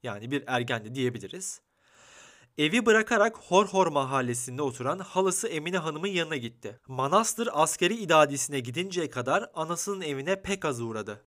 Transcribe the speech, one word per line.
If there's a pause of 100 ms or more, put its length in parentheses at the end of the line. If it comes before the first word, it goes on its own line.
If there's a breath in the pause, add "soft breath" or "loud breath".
Yani
bir
ergendi
diyebiliriz. (960 soft breath)
Evi
bırakarak
Horhor
mahallesinde
oturan
halası
Emine
Hanım'ın
yanına
gitti.
Manastır
askeri
idadisine
gidinceye
kadar
anasının
evine
pek
az
uğradı.